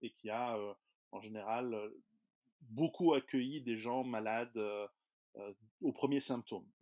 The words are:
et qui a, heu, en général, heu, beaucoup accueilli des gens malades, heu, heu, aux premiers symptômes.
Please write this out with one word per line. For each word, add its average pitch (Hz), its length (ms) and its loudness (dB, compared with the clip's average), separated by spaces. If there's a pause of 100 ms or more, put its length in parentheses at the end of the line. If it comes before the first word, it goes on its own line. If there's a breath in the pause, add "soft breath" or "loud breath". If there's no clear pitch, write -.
et 117 120 -8
qui - 180 -8
a, 117 260 0
heu, 101 180 -4 (360)
en 101 100 -10
général, 110 540 -2
heu, 107 260 -6 (600)
beaucoup 151 540 4
accueilli 135 480 2
des 117 140 0
gens 120 280 0
malades, 117 520 0
heu, 104 300 0 (520)
heu, 101 180 -10 (240)
aux 135 120 2
premiers 139 280 2
symptômes. 113 480 -4 (140)